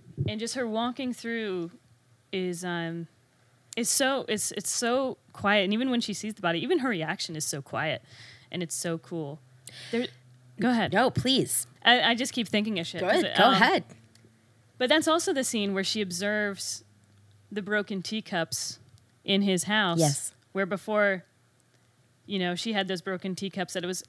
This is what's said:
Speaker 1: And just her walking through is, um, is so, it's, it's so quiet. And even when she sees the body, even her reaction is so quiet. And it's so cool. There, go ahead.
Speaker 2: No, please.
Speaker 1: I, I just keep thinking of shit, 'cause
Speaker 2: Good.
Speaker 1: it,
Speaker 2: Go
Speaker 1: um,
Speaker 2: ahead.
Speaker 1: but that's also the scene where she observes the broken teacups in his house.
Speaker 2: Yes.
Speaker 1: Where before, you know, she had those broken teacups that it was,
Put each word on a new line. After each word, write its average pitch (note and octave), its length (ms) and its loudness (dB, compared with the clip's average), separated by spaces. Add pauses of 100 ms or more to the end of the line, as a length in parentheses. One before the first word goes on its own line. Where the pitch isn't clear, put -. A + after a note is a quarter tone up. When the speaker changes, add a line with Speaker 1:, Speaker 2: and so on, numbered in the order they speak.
(280)
Speaker 1:
And G#3+ 120 -4
just A#3 140 -6
her B3 120 -2
walking A#3+ 460 -2
through G#3+ 600 -6 (600)
is, F3+ 320 -4
um, E3+ 440 -4 (680)
is A#3 140 -2
so, C4+ 380 2
it's, - 240 -4
it's - 180 -6
so B3 480 0 (140)
quiet. G3+ 320 4
And G3+ 100 2
even B3+ 160 0
when A#3+ 100 2
she G#3+ 140 -4
sees G#3+ 200 -8
the - 60 -18
body, E3+ 220 0
even E4 160 2
her B3+ 100 0
reaction E3 480 -4
is D3+ 80 -4
so D3 160 -4
quiet. C3+ 420 -4 (500)
And F3 100 -4
it's E3 120 -6
so E3 240 -4
cool. D#3 420 -8 (500)
There, A#3 160 -2 (540)
go A#3+ 100 4
ahead. G#3 220 2
Speaker 2:
No, G3+ 180 6
please. - 560 2 (180)
Speaker 1:
I, A#3+ 160 8 (100)
I A#3+ 40 4
just B3 180 -2
keep A#3 160 -2
thinking G#3+ 300 0
of E3+ 80 -4
shit, E3+ 160 -8
'cause G3+ 140 4
Speaker 2:
Good. F4+ 160 4
Speaker 1:
it, - 40 -4
Speaker 2:
Go - 80 8
Speaker 1:
um, C4 100 8
Speaker 2:
ahead. B3 300 6 (920)
Speaker 1:
but B3+ 100 0
that's D4+ 200 4
also E4+ 260 2
the C4+ 100 0
scene G3+ 300 -2
where F#3+ 100 0
she G#3+ 160 -2
observes G3+ 840 -4 (680)
the G#3 100 -6
broken G3+ 380 -2
teacups - 760 -4 (460)
in G3 180 4
his F#3+ 220 2
house. G3 340 2
Speaker 2:
Yes. D3 340 2 (200)
Speaker 1:
Where F#3+ 140 0
before, G3+ 580 0 (1000)
you G3+ 120 -2
know, F3+ 160 0
she A3+ 180 -4
had G3 160 0
those F#3 140 -4
broken F#3+ 320 -4
teacups F#3 400 -6
that F3 100 -4
it - 20 -4
was, F#3 220 -4